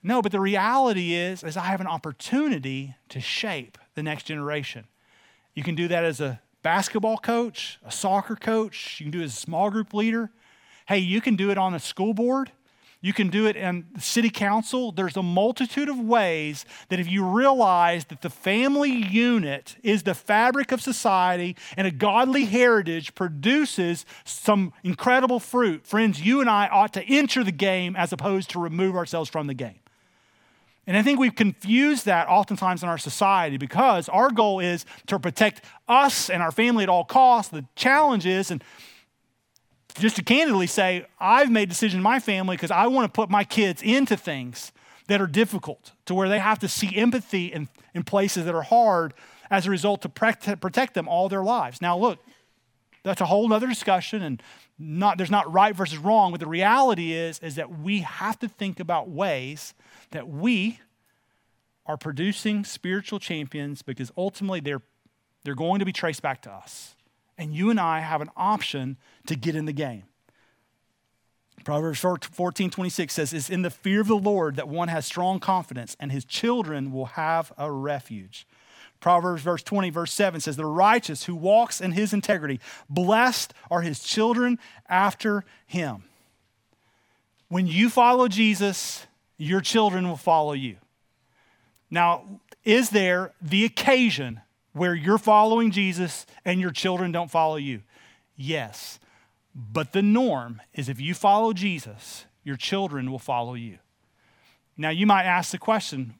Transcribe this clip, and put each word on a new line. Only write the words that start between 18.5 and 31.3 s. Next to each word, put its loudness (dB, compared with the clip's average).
unit 0
is 2
the 0
fabric 2
of -2
society 0
and 0
a 0
godly 4
heritage 2
produces 0
some 0
incredible 2
fruit, 0
friends, 2
you 2
and 2
I 4
ought 2
to -6
enter 2
the 0
game 0
as -2
opposed -2
to -6
remove -2
ourselves -4
from -4
the -6
game. -12
And -2
I 4
think 2
we've 4